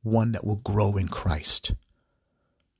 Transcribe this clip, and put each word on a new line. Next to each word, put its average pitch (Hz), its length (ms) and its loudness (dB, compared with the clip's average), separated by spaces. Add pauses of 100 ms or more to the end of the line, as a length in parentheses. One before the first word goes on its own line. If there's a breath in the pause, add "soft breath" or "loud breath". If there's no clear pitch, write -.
one 113 300 0
that - 140 -6
will 104 120 -2
grow 101 400 0
in 92 100 -2
Christ. - 640 2 (1080)